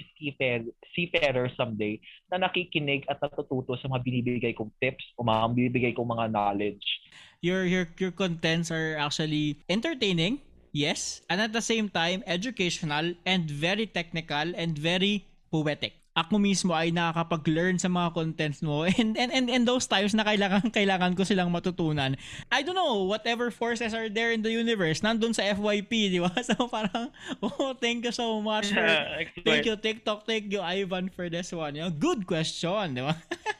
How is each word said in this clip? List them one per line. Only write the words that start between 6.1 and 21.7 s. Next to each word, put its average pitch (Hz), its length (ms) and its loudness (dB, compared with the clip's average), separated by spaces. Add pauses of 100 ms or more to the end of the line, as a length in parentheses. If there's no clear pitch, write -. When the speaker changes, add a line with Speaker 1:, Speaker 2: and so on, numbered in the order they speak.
Speaker 1:
knowledge. 101 560 0 (560)
Speaker 2:
Your, 185 240 0
your, 180 320 0
your 185 160 -2
contents 170 560 0
are 160 240 -2
actually 151 720 0
entertaining, 220 720 0 (320)
yes, - 560 -2
and 180 160 0
at 226 80 0
the 220 120 -2
same 220 280 0
time, 175 400 0
educational 175 840 -2 (120)
and 180 240 0
very 180 400 -2
technical 165 640 -4
and 165 240 -2
very 185 480 0 (240)
poetic. 151 480 -2 (200)
Ako 165 160 2
mismo 196 400 4
ay 165 160 2
nakakapag-learn 170 880 2
sa 190 80 0
mga 175 240 2
contents 160 480 -2
mo 151 280 0
<laughs> 190 40 6
and, 220 240 2
and, 240 160 0
and, 262 160 2
and 247 160 2
those 247 240 2
times 208 320 2
na 214 80 2
kailangan, 202 440 4
<laughs> - 80 0
kailangan 185 360 4
ko 190 80 2
silang 185 320 2
matutunan. 151 640 0 (320)